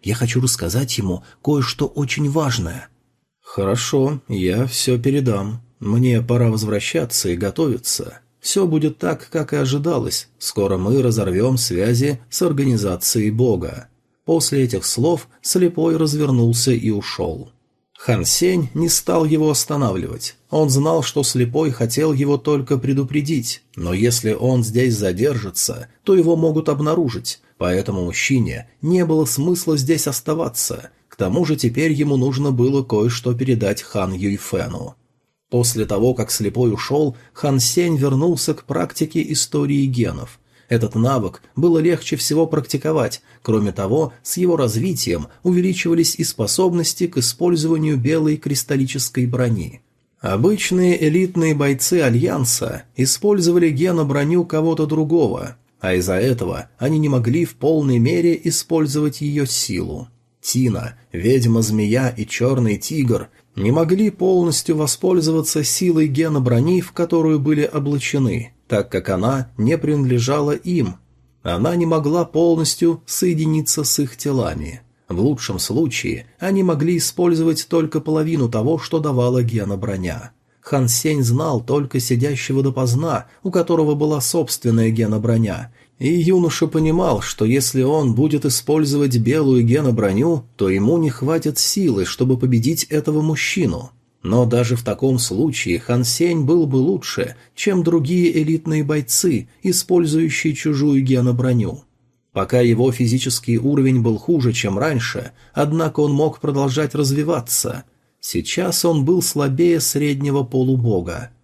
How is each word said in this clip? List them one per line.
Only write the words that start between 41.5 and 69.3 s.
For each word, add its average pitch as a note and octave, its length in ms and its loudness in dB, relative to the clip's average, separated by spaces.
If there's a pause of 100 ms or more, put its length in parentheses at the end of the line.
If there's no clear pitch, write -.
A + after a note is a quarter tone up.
было E3 240 4
легче D#3+ 360 0
всего D3+ 300 0
практиковать, D3 800 -2 (180)
кроме G#2 300 0
того, A#2+ 500 -2
с - 160 -6
его F3 180 2
развитием A#2 720 -2 (140)
увеличивались F3 760 2
и E3 80 -2
способности F3 840 0
к F3 100 -4
использованию D#3 800 0
белой D3+ 400 2
кристаллической C3+ 880 -2
брони. A#2+ 560 -2 (400)
Обычные F3+ 840 2
элитные E3 500 2
бойцы C#3+ 460 0
Альянса C3 840 0 (120)
использовали E3+ 760 2
геноброню D#3 720 0
кого-то D#3+ 400 0
другого, D#3 720 0 (240)
а F#2 140 0
из-за F#2 180 0
этого G#2 640 -2
они D3+ 220 0
не D3+ 100 2
могли C3 360 2
в - 100 -12
полной D3 420 2
мере E3 460 2
использовать D3+ 800 -2
ее D3 240 -2
силу. F2 640 -6 (340)
Тина, A#2 540 -2 (160)
ведьма-змея A2+ 960 2
и A2 160 -6
черный A#2+ 520 0
тигр B2+ 500 -2 (280)
не G2+ 160 0
могли E3+ 380 2
полностью F3 680 0
воспользоваться D#3+ 880 0
силой D#3+ 420 2
геноброни, C#3+ 720 2
в - 140 -8
которую D#3+ 460 2
были D3 320 0
облачены, C#3 800 -2 (140)
так G2+ 220 -2
как F#2 200 -4
она A#2+ 480 -2